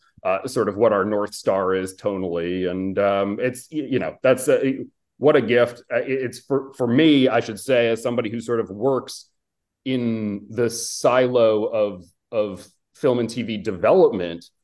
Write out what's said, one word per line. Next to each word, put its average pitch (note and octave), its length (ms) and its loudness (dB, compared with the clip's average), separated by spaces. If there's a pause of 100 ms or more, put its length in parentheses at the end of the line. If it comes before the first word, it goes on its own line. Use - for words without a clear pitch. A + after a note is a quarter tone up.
(240)
uh, F#2+ 240 -2
sort A2 220 -2
of G2 60 -4
what A2 160 4
our G2+ 140 2
North G#2 300 -4
Star F#2+ 400 0
is F#2+ 200 -4
tonally. F#2 760 -4
And, F#2 280 -4
um, G2+ 420 0
it's, B2+ 320 -4
y-, D3+ 180 -6
you B2 100 0
know, D#2+ 240 -6
that's C3 240 2
a, C3 320 2 (380)
what D3 180 4
a F#3+ 60 4
gift. A#2+ 420 2 (100)
Uh, A#2 40 0
it, C3 260 -4
it's A#2+ 160 -8
for, C3+ 340 -4
for B2 140 -2
me, C3+ 400 6
I A#2 140 2
should G#2+ 180 -6
say, A#2+ 300 2
as A2 120 0
somebody A#2+ 300 -2
who A#2 80 -6
sort A#2 200 -2
of F#2+ 120 -4
works B2 580 -4 (540)
in A2+ 680 -4
the A2+ 220 -2
silo A#2+ 960 2
of, G2+ 400 -4 (260)
of G#2+ 360 -4 (280)
film B2 240 0
and A2+ 100 -2
T A#2+ 140 -6
V A2 140 -6
development, G2+ 880 0 (180)